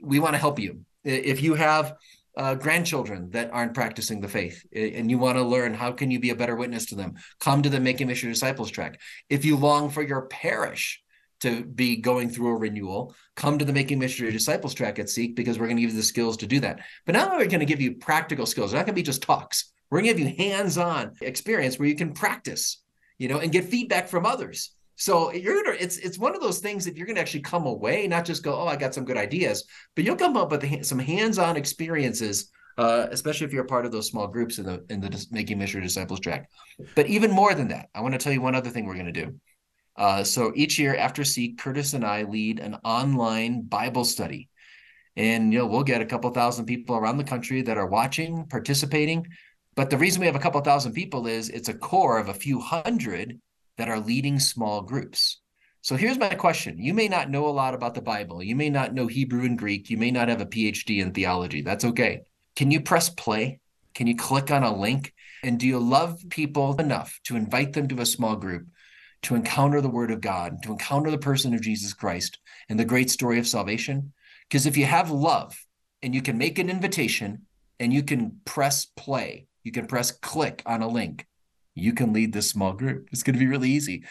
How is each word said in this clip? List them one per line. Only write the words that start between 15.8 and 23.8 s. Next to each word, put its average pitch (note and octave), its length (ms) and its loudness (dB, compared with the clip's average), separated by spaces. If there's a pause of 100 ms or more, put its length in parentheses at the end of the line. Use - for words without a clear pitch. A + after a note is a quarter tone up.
give A#2 100 2
you A2 60 -2
the A2 60 0
skills A2+ 340 0
to G#2+ 100 -8
do C3 140 2
that. G2 200 -2 (260)
But E3 80 2
not D#4+ 140 4
only F4+ 100 0
are A3 80 4
we F3 40 0
gonna E3+ 140 2
give D3 160 2
you B2 140 0
practical D#3 500 0
skills, G#2+ 260 -2
they're A#2+ 80 0
not F#3 60 0
gonna G3+ 100 -2
be F3+ 80 0
just C#3+ 200 -2
talks. - 500 0 (180)
We're D#3+ 100 2
gonna A3+ 120 6
give F3 80 0
you C3 160 0
hands-on F3 760 0 (100)
experience C3+ 560 -2
where D3 100 2
you D3 80 2
can D#3+ 160 -2
practice, - 720 -4 (360)
you B2+ 100 -4
know, C#3 100 0
and E3 120 -2
get F3 140 4
feedback G3+ 440 0